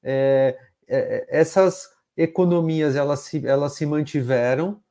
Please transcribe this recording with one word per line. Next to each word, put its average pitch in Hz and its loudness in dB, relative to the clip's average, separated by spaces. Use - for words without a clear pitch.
É, 135 2
é, - -2
essas 180 2
economias, 165 0
elas 143 -2
se, 139 -8
elas 139 0
se 156 -6
mantiveram 143 -2